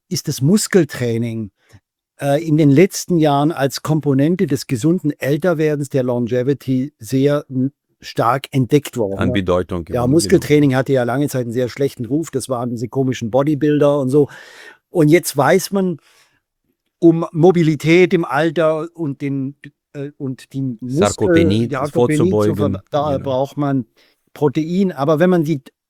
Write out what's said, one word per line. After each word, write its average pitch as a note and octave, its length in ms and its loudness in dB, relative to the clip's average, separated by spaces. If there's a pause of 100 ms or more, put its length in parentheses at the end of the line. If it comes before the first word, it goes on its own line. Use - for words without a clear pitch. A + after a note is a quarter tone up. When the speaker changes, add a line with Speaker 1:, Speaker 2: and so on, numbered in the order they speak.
Speaker 1:
ist - 180 -6
das C#3+ 140 -6
Muskeltraining, A#2+ 1080 0 (680)
äh, C#3+ 260 -2
in D3+ 120 2
den D3+ 120 6
letzten E3+ 480 4
Jahren D3 360 2
als C3+ 280 -4
Komponente D3 640 0
des C#3 220 -4
gesunden D3+ 500 -2
Älterwerdens, D3+ 720 -2
der C3+ 160 -2
Longevity, B2 960 -2
sehr, C#3 500 0
m, C3 220 -2 (300)
stark B2+ 500 -2
entdeckt C3+ 460 0
worden. F#2+ 220 -2
Speaker 2:
An F#2+ 120 0
Bedeutung F2+ 560 -2
Speaker 1:
Ja, A#2+ 140 -4
Speaker 2:
gewonnen, B2 120 2
Speaker 1:
Muskeltraining D3+ 580 4
Speaker 2:
genau. B2+ 80 0
Speaker 1:
hatte C3+ 120 -2
ja B2+ 120 2
lange C3 260 -2
Zeit B2+ 140 -4
einen A#2 100 -8
sehr B2 160 -2
schlechten C3 360 -4
Ruf, D3 240 -4
das - 200 -6
waren B2 220 -4
diese A2+ 180 -8
komischen B2+ 420 -4
Bodybuilder D3 680 2
und C3 100 -2
so. C#3 180 4 (640)
Und D#3+ 180 2
jetzt D#3+ 300 2
weiß D3+ 340 2
man F#3 260 -2 (1000)
um E3 320 4
Mobilität E3 800 4
im E3+ 120 0
Alter D#3 680 -2
und D3 280 -8
den, C#3 340 -6 (380)
äh, C#3+ 240 -12
und C3 360 -10
die C3+ 80 -6
Muskel-, B2+ 280 -6
Speaker 2:
Sarkopenie D#3 800 2
Speaker 1:
die C#3 80 -6
Sarkopenie C3+ 420 0
zu E3 120 2
Speaker 2:
vorzubeugen. G#2 440 0
Speaker 1:
ver-, G2 180 -10
da D3 220 -2
Speaker 2:
Genau. C3 100 -4
Speaker 1:
braucht C#3 340 -4
man C#3 280 -2 (480)
Protein. E3 580 0
Aber D3 280 0
wenn F3+ 100 4
man F3 140 2
die, D3 180 -4 (280)